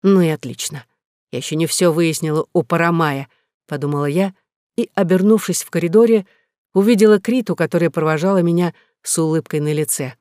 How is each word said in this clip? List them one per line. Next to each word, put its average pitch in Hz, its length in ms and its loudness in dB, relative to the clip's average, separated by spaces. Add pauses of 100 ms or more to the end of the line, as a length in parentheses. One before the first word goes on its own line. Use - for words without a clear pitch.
«Ну 190 180 4
и 165 80 0
отлично. 143 580 -8 (460)
Я 123 60 -8
ещё 151 180 -8
не 160 100 0
всё 170 260 0
выяснила 160 600 -2
у 170 100 0
Парамая», 165 680 0 (380)
подумала 147 400 -4
я, 185 280 -2 (420)
и, - 180 -4
обернувшись 185 680 2
в - 80 -16
коридоре, 196 560 2 (480)
увидела 208 460 4
Криту, 220 360 -2
которая 165 340 0
провожала 160 480 0
меня 170 340 0 (300)
с - 160 -6
улыбкой 160 420 -2
на 151 120 -2
лице. 147 480 -6